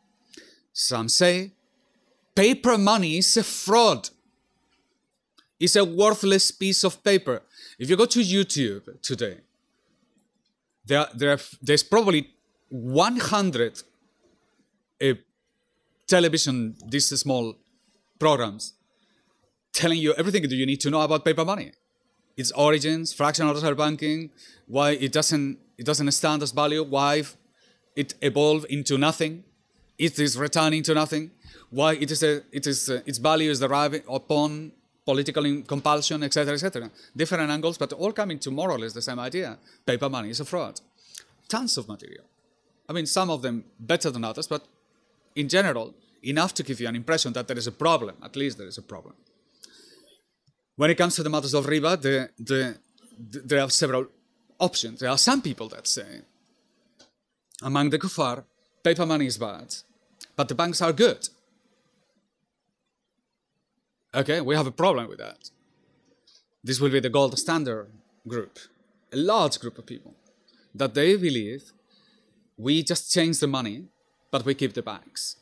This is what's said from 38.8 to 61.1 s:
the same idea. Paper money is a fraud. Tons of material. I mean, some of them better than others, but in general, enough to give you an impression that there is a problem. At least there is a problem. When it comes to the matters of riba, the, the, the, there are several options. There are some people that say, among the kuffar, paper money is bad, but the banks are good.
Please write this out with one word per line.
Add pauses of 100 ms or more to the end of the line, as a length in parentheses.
the
same
idea. (280)
Paper
money
is
a
fraud. (680)
Tons
of
material. (640)
I
mean,
some
of
them (140)
better
than
others,
but (680)
in
general, (280)
enough
to
give
you
an
impression
that
there
is
a
problem.
At
least
there
is
a
problem. (1600)
When
it
comes
to
the
matters
of
riba,
the,
the, (520)
the,
there
are
several (540)
options.
There
are
some
people
that
say, (1400)
among
the
kuffar, (400)
paper
money
is
bad, (640)
but
the
banks
are
good. (2750)